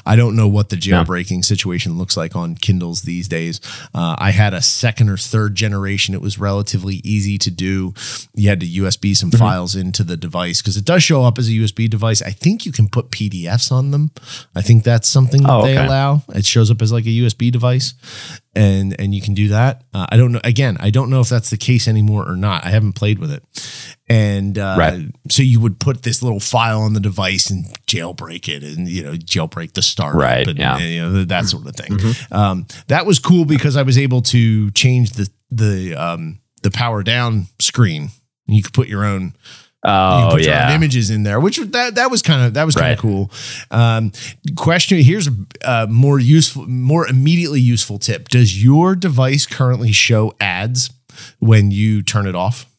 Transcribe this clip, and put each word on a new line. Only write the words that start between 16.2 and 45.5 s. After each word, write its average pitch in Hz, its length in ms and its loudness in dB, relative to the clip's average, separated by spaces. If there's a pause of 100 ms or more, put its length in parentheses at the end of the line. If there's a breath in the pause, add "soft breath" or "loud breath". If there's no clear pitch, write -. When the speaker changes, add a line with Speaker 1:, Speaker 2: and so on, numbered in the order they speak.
Speaker 1:
It - 160 -2
shows 113 260 2
up 110 100 0
as, 107 120 0
like, 113 120 -2
a 113 40 -2
U 117 160 2
S 107 80 0
B 120 180 -2
device, 123 420 0 (640 loud breath)
and, 98 460 2
and 98 120 -2
you 98 80 -4
can 104 120 -2
do 104 160 2
that. 120 340 0 (100)
Uh, 95 160 -4
I - 60 2
don't 120 160 4
know. 120 140 -2
Again, 117 340 0
I - 120 0
don't 127 180 2
know 131 100 2
if 120 80 2
that's 117 220 -2
the 107 80 -4
case 123 320 0
anymore 104 400 2
or 90 80 -4
not. 95 280 -2
I 90 40 -4
haven't 104 240 2
played 104 260 -2
with 80 120 -6
it. 71 120 -10 (640 loud breath)
And, 101 520 0
uh, 98 180 -2
Speaker 2:
Right. 80 300 0 (240)
Speaker 1:
so - 100 2
you 123 180 4
would 110 200 -2
put 135 240 -4
this 113 180 -2
little 117 180 -4
file 113 420 0
on 107 120 0
the 107 60 0
device 95 500 -2
and 95 160 -6 (220)
jailbreak - 600 -8
it, 71 160 -8
and, 78 240 -8
you 87 160 -6
know, 73 100 -10
jailbreak 82 600 -6
the - 80 -4
startup 76 400 -2
Speaker 2:
Right, 64 260 2
Speaker 1:
and, 76 120 -4
Speaker 2:
yeah. 65 180 0
Speaker 1:
and, 80 120 -4
you 82 120 -6
know, 85 120 -4
th-, 95 160 0
that 90 160 -2
sort 82 200 -6
of 69 100 -16
thing. - 220 -6
Speaker 2:
Mm-hmm. 113 360 -4
Speaker 1:
Um, 95 340 0 (200 loud breath)
that 165 200 0
was 202 100 4
cool 175 280 4
because 143 300 0
I 143 60 2
was 131 160 4
able 127 260 2
to 110 480 2
change 127 420 2
the, 98 140 -4 (220)
the, 98 460 -2
um, 82 440 -8 (220)
the 101 80 0
power 113 320 -2
down 113 460 0 (120)
screen. 80 500 0 (380)
You 104 140 4
could - 120 -6
put 131 140 0
your 101 160 -4
own, 98 200 -2
you - 680 -8
Speaker 2:
Oh, 92 360 4
Speaker 1:
could 82 80 4
put 80 80 4
your 78 100 4
Speaker 2:
yeah. 73 160 4
Speaker 1:
own 151 60 4
images 127 340 2
in 107 140 0
there, 104 160 0
which 180 180 0
that, 240 380 -4
that 254 160 0
was 226 100 0
kinda, 127 300 2
that 143 160 0
was 151 80 2
kinda 80 140 2
Speaker 2:
Right. - 100 0
Speaker 1:
cool. 98 320 -2 (400 loud breath)
Um, 113 400 2 (440 loud breath)
question, 170 460 2
here's 160 260 6
a, 139 40 0 (320)